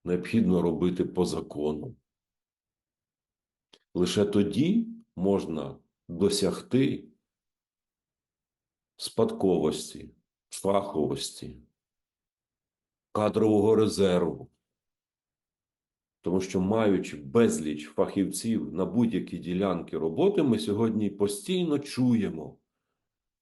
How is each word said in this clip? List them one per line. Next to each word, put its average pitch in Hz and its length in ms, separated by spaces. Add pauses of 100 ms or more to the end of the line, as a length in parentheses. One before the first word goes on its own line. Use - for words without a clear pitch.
необхідно 90 580
робити 87 440
по 90 200
закону. 76 720 (2000)
Лише 87 320
тоді 156 640 (280)
можна 82 640 (280)
досягти 98 1000 (1900)
спадковості, 78 1120 (400)
фаховості, 73 1080 (1500)
кадрового 107 640
резерву. 92 720 (1700)
Тому 92 200
що, 95 200
маючи 101 560
безліч 76 680
фахівців 95 880
на 90 120
будь-які 90 520
ділянки 90 600
роботи, 135 460
ми 117 160
сьогодні 104 500
постійно 143 680
чуємо: 92 800 (840)